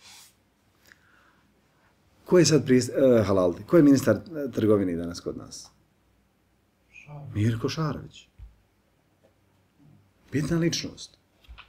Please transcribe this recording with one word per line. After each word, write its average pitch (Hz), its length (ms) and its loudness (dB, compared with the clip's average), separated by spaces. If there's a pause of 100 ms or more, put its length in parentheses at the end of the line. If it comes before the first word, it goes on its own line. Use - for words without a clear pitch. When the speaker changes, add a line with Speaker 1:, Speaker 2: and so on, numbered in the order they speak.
(2250)
Speaker 1:
Ko 180 140 4
je 160 60 6
sad 147 200 2
prije, 127 160 4
eh, 123 420 2
halaldi? 92 400 0
Ko - 140 2
je 160 60 8
ministar, 135 320 4
eh, 143 360 -10
trgovine 101 440 0
danas 85 240 -10
kod - 180 -10
nas? - 300 -20 (1200)
Speaker 2:
Šarović. 147 440 -20
Speaker 1:
Mirko 117 340 -2
Šarović. - 580 -10 (2000)
Bitna 151 260 -4
ličnost. - 600 -6 (520)